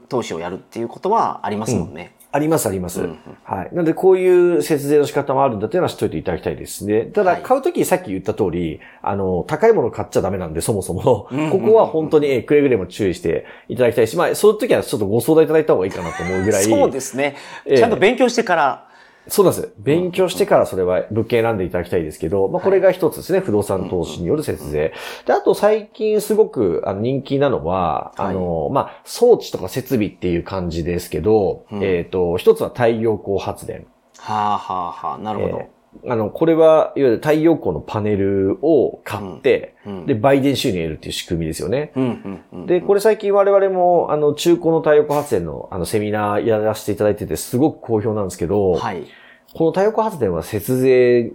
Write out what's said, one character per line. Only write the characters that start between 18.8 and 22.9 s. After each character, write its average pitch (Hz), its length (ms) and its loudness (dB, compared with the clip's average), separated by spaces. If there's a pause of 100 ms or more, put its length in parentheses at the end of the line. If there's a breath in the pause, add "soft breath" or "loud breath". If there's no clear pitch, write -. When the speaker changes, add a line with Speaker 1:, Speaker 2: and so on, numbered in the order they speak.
Speaker 2:
そ - 160 2
う 180 40 4
な 139 60 4
ん - 20 -6
で 90 80 -6
す。 - 160 -10
勉 170 340 0
強 185 160 2
し 175 60 -8
て - 100 0
か 175 140 4
ら 104 80 4
そ 95 100 -8
れ 92 60 0
は 90 280 0
物 110 140 -2
件 117 180 0
選 113 120 0
ん - 20 -4
で 92 80 -2
い 80 60 -4
た 90 80 -4
だ 85 60 -4
き - 60 -14
た 101 60 0
い 87 60 0
で 78 100 -8
す - 60 -18
け 82 100 -4
ど、 98 120 0
Speaker 1:
う - 0 -
ん、 98 40 2
う - 0 -
ん、 95 40 2
う - 20 -10
ん。 - 20 -8
Speaker 2:
ま 180 60 -2
あ、 - 40 -6
こ 196 60 -2
れ 190 120 4
が 185 120 6